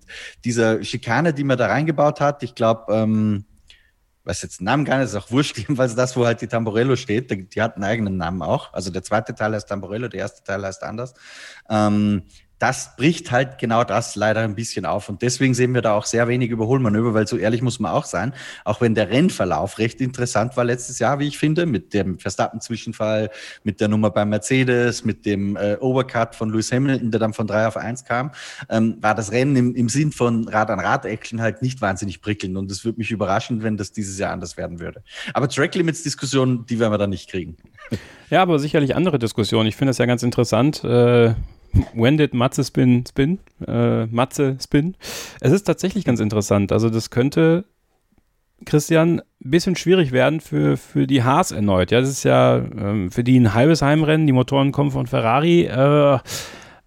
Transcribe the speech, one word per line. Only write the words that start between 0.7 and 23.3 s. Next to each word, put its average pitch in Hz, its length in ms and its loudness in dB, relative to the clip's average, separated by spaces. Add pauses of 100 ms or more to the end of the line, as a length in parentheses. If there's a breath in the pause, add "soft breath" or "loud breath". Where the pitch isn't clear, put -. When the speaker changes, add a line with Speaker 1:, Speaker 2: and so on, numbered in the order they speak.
Speaker 1:
Schikane, 127 500 -2
die 139 80 -4
man 135 160 0
da 120 80 2
reingebaut 147 540 0
hat, 143 240 0
ich 117 100 -10
glaub, 113 360 0
ähm, 107 540 0 (800 soft breath)
weiß 85 200 -8
jetzt - 180 -14
den 92 60 -8
Namen 143 180 0
gar 131 140 0
nicht, 135 80 0
ist 101 100 -6
auch - 160 -10
wurscht, 143 260 0
<laughs> - 0 -
jedenfalls 120 380 -2
das, 127 200 0
wo 123 80 2
halt 117 180 0
die 117 40 -6
Tamburello 113 480 0
steht, 117 380 -2
die, 95 160 -6
die - 120 -6
hat 113 140 -2
einen 98 80 -8
eigenen 98 360 -2
Namen 87 240 -4
auch. 104 300 -4
Also 90 200 -8
der 92 100 -8
zweite 113 320 -4
Teil 107 180 -4
heißt 104 160 -6
Tamburello, 101 380 -8
der 98 140 -10
erste - 240 -10
Teil 98 200 -6
heißt 95 200 -10
anders. 117 300 -10 (540 loud breath)
Ähm, 104 540 2 (380 soft breath)
das - 360 -4
bricht 165 340 0
halt 131 280 -2
genau 117 260 0
das 107 320 -4
leider 110 240 0
ein 107 160 -2
bisschen 104 280 -8
auf. 92 240 -4
Und 98 140 -10
deswegen 127 320 0
sehen 123 200 2
wir 123 60 0
da 110 120 2
auch 104 140 -2
sehr 117 200 0
wenig 123 240 0
Überholmanöver, 113 640 0
weil 110 140 2
so 123 80 -2
ehrlich 113 260 0
muss 127 160 -2
man 87 140 -4
auch 135 120 0
sein, 98 300 -6 (300 loud breath)
auch - 160 -4
wenn 113 160 2
der 101 140 0
Rennverlauf 98 680 0
recht 113 220 -2
interessant 123 560 -2
war 123 80 0
letztes 123 340 -6
Jahr, 135 220 0
wie 147 80 -2
ich 143 100 -10
finde, 156 280 0
mit 107 280 -4
dem 95 240 -2
Verstappen-Zwischenfall, 110 1120 -4 (320 loud breath)